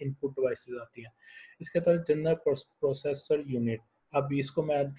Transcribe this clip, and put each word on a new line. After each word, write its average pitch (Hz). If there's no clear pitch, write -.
input 139
devices 123
आती 117
हैं। 117
इसके 170
तहत 170
जनरल 156
प्रोस-, 147
processor 143
unit, 117
अब 139
इसको 143
मैं 151